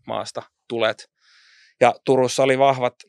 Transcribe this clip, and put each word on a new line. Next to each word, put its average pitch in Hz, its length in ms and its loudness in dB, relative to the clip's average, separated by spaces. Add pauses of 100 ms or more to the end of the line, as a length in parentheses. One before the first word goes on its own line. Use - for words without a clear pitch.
maasta 110 340 -10 (260)
tulet. 113 420 -4 (720)
Ja 120 140 4 (100)
Turussa 131 380 0
oli 135 160 0
vahvat, 127 360 0 (140)